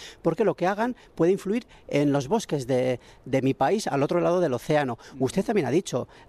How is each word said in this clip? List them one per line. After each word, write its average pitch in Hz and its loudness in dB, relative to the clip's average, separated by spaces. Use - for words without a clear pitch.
porque 170 0
lo 165 2
que 170 -4
hagan 214 -2
puede 170 4
influir 202 -4
en 143 2
los 139 0
bosques 160 -2
de, 127 0
de 131 0
mi 135 2
país, 180 0
al 139 0
otro 170 0
lado 170 2
del 151 0
océano". 131 0
Usted 131 0
también 196 0
ha 120 -2
dicho, 135 -2